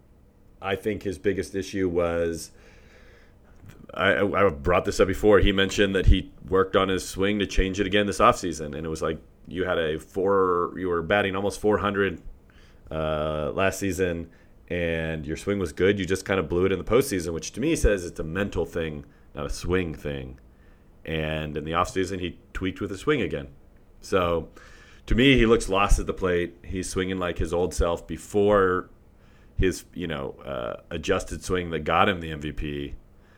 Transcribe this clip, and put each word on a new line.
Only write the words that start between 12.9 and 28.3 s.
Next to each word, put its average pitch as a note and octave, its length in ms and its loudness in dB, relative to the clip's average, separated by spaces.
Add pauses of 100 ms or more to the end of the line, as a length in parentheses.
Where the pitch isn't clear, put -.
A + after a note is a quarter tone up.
uh, D#2 600 -2
last F#2+ 280 0
season, F2 500 -2 (380)
and E2 580 -2
your D2+ 100 -4
swing G2+ 220 -4
was F2+ 140 -4
good. G2+ 260 4
You F#2+ 60 -2
just F2+ 200 -2
kinda F#2+ 180 0
blew E2+ 240 2
it F#2+ 60 0
in F#2 60 0
the F2+ 60 -10
postseason, G#2 480 0
which D#2+ 200 -8
to - 80 -10
me D#3 140 0
says G#2 300 2
it's E2 160 -10
a E2 40 -6
mental F2+ 400 -4
thing, D#2 400 -6 (300)
not C#2+ 120 -6
a C#2 40 -8
swing E2+ 440 -2
thing. C2+ 440 -10 (640)
And D#2 520 -4
in D2+ 80 -6
the D#2+ 80 -6
offseason, F2+ 480 -2
he E2+ 180 -8 (140)
tweaked - 280 -6
with G2 100 -6
his F#2+ 100 -10
swing C#3+ 220 -2
again. D2 260 -6 (540)
So, F2 480 0 (560)
to - 100 0
me, C3 200 6
he A#2 100 6
looks A2+ 220 4
lost G2 300 4
at G2+ 80 -4
the F#2+ 80 -2
plate. F2 480 0
He's F#2 260 -6
swinging F#2+ 300 -2
like F2 200 -2
his E2 140 -2
old F2 220 0
self E2+ 320 0
before F#2+ 840 2 (680)